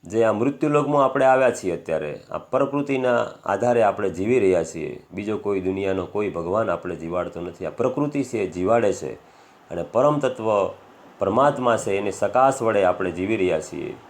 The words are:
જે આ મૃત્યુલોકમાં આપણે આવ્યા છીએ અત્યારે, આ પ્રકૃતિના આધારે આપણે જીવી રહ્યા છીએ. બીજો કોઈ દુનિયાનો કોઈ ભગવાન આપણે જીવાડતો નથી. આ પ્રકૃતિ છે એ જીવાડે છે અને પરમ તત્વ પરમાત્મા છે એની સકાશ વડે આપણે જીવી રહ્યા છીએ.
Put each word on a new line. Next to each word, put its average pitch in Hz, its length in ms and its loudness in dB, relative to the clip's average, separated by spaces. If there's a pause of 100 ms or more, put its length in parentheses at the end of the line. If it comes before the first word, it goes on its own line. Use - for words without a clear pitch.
જે 107 200 2
આ 110 80 4
મૃત્યુલોકમાં 143 720 2
આપણે 131 200 2
આવ્યા 131 260 6
છીએ 101 220 -4
અત્યારે, 78 480 -6 (100)
આ - 80 -8
પ્રકૃતિના 135 880 0 (180)
આધારે 117 380 2
આપણે 101 280 2
જીવી 101 280 0
રહ્યા 92 260 4
છીએ. 76 360 -8 (120)
બીજો 101 260 -6
કોઈ 101 220 -2
દુનિયાનો 95 460 -2
કોઈ 104 240 -4
ભગવાન 85 400 -2
આપણે 85 260 -4
જીવાડતો 85 440 -6
નથી. 87 260 -10
આ 78 40 -4
પ્રકૃતિ 139 540 -2
છે 123 140 -6
એ 101 80 0
જીવાડે 95 460 2
છે 67 220 -6 (560)
અને 85 120 -6
પરમ 143 360 2
તત્વ 110 520 0 (480)
પરમાત્મા 127 580 2
છે 101 220 -2
એની 101 140 -2
સકાશ 127 500 2
વડે 107 220 2
આપણે 90 260 2
જીવી 95 260 -2
રહ્યા 90 240 2
છીએ. 78 340 -10 (160)